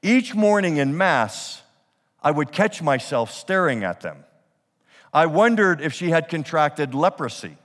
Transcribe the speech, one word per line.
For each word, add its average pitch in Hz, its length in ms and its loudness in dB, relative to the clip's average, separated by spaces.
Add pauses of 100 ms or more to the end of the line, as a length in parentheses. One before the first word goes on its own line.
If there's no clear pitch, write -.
Each 247 340 0
morning 202 440 2
in 139 180 0
Mass, 151 640 0 (600)
I 147 80 2
would 147 220 -2
catch 208 280 -2
myself 131 520 -2
staring 165 500 -2
at 90 180 -4
them. 73 240 -14 (880)
I 156 140 4
wondered 190 540 2
if 147 120 -4
she 175 180 -4
had 165 180 0
contracted 151 680 -2
leprosy 139 720 -4